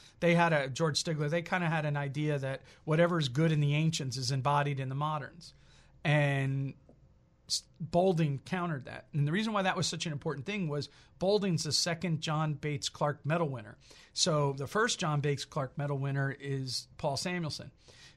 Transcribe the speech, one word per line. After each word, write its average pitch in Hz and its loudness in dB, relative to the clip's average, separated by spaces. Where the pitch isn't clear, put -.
they 170 6
had 170 6
a, 139 2
George 151 0
Stigler, 151 -2
they 170 0
kinda 175 -2
had 160 0
an 147 0
idea 143 -2
that 135 -6
whatever 170 4
is 143 2
good 151 2
in 151 4
the 147 4
ancients 151 0
is 131 -2
embodied 143 2
in 131 -6
the 135 -6
moderns. 151 -6
And 139 2
S-, - -2
Boulding 165 2
countered 175 -4
that. 113 -14
And 143 2
the 151 0
reason 214 0
why 202 0
that 185 2
was 175 0
such - -4
an 170 -4
important 143 -6
thing 196 -4
was 143 -4
Boulding's 190 2
the 143 -2
second 165 0
John 156 -2
Bates 147 -4
Clark 147 -2
Medal 160 0
winner. 110 -10
So 147 2
the 135 -6
first 226 2
John 151 0
Bates 143 0
Clark - -6
Medal 143 -2
winner 139 -2
is 135 -6
Paul 139 -2
Samuelson. 175 -4